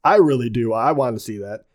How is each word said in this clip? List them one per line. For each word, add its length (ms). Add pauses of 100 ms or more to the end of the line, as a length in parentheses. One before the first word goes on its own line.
I 120
really 340
do. 220
I 200
wanna 280
see 180
that. 260 (100)